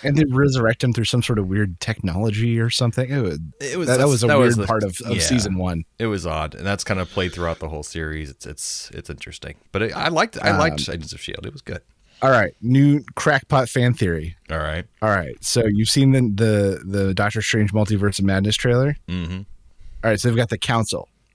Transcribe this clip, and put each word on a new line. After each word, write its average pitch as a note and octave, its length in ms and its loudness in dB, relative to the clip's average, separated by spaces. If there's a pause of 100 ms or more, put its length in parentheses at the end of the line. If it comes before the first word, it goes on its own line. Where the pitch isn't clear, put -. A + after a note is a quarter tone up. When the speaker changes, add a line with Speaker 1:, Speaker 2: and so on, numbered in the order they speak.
Speaker 1:
And C#3+ 140 2
they D#3 120 4
resurrect B2+ 540 4
him B2 100 2
through A2 120 0
some A#2+ 180 2
sort A2+ 160 0
of G2 80 -2
weird F#2+ 320 0
technology A2 800 -2
or A2+ 100 0
something. B2 400 0
It C#3 120 0
was, E2 180 -2 (200)
Speaker 2:
It C#3 200 -4
was, E3 80 -2
Speaker 1:
that, B2+ 100 4
that C3+ 100 4
was B2 160 4
a A#2+ 40 4
Speaker 2:
that D3 100 6
Speaker 1:
weird B2 120 6
Speaker 2:
was A#2+ 80 2
the, G2+ 100 0
Speaker 1:
part A2 160 0
of, F#2 180 -6
of - 140 -4
Speaker 2:
yeah. - 60 0
Speaker 1:
season G#2 360 0
one. F2+ 260 -2 (140)
Speaker 2:
It A#2 100 -2
was F#2+ 200 -4
odd, D#2 260 -4
and - 100 -14
that's G2 200 -4
kinda F#2 240 -4
played F#2 260 -4
throughout E2+ 240 -4
the D#2+ 120 -10
whole D2+ 120 -8
series. D#2 480 -8
It's, - 160 -20
it's, - 480 -12
it's - 160 -14
interesting. - 460 -14 (160)
But F#2+ 100 -2
it, A2 160 -2
I C#3+ 120 -2
liked, F3 300 -2
I F3 160 0
liked - 320 0
Speaker 1:
Um, - 60 -8
Speaker 2:
Agents D#2 200 -10
of D#2+ 80 -16
shield. - 220 -12
It A2 100 -12
was C#3 100 -20
good. - 180 -12 (380)
Speaker 1:
All C3 120 2
right, G#2 320 2
new C#3 400 6 (100)
crackpot C3+ 560 0
fan B2 240 2
theory. E2+ 440 -2 (120)
Speaker 2:
All E2 80 -4
right. D#2 280 -4 (180)
Speaker 1:
All A2 80 4
right, E2+ 280 0
so - 280 0
you've G#2+ 200 2
seen C3+ 260 4
the, C3 80 4
the, G#2 640 2
the G2 300 0
Doctor G#2 300 0
Strange G#2+ 300 2
Multiverse G2+ 440 2
of G2 80 0
Madness G2 300 2
trailer? C3 400 0 (120)
Speaker 2:
Mm-hmm. F2+ 280 -6
Speaker 1:
All F#2+ 80 -10 (600)
right, A2 160 2
so - 80 -2
they've A#2 80 2
got A#2 140 0
the G#2+ 80 -2
council. A2 520 -2 (260)